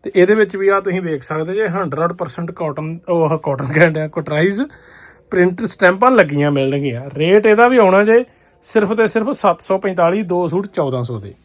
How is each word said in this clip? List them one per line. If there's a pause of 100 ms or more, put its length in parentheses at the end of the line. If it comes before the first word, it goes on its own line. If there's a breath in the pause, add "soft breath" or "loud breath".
ਤੇ
ਇਹਦੇ
ਵਿੱਚ
ਵੀ
ਆ
ਤੁਸੀਂ
ਵੇਖ
ਸਕਦੇ
ਜੇ
ਹੰਡਰਡ
ਪਰਸੈਂਟ
ਕਾਟਨ, (120)
ਉਹ
ਕਾਟਨ
ਕਹਿਣ
ਡਿਆ,
ਕੋਟਰਾਈਜ਼ (720 loud breath)
ਪ੍ਰਿੰਟ
ਸਟੈਂਪਾਂ
ਲੱਗੀਆਂ
ਮਿਲਣਗੀਆਂ।
ਰੇਟ
ਇਹਦਾ
ਵੀ
ਆਉਣਾ
ਜੇ (400 soft breath)
ਸਿਰਫ
ਤੇ
ਸਿਰਫ
ਸੱਤ
ਸੌ
ਪੰਤਾਲੀ,
ਦੋ
ਸੂਟ
ਚੌਦਾਂ
ਸੌ
ਦੇ। (120)